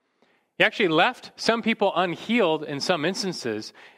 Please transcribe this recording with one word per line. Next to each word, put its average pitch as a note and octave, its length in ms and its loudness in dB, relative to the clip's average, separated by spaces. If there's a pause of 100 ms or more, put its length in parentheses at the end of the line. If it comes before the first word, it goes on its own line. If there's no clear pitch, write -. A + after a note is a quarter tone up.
(560)
He F3 80 4
actually G#3+ 240 0
left F3+ 480 0
some A3+ 240 2
people G#3 340 0
unhealed E3+ 680 0
in C#3+ 160 -8
some D#3+ 240 0
instances. E3 680 -4 (260)